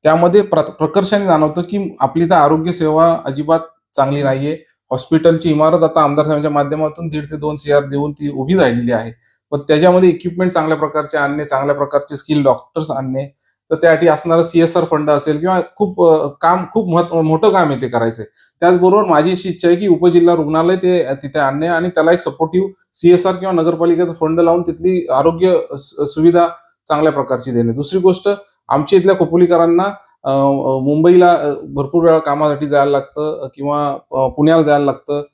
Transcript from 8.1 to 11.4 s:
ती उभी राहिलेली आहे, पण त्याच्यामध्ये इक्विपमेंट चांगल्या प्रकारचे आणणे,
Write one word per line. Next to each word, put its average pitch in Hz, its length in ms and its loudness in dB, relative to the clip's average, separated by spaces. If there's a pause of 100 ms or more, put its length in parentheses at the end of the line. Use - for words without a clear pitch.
ती 147 220 -8
उभी 135 220 -2
राहिलेली 120 360 0
आहे, 113 200 -4 (400)
पण 147 80 0
त्याच्यामध्ये 180 500 4
इक्विपमेंट 175 420 -4
चांगल्या 156 260 -2
प्रकारचे 151 400 -4
आणणे, 147 280 -4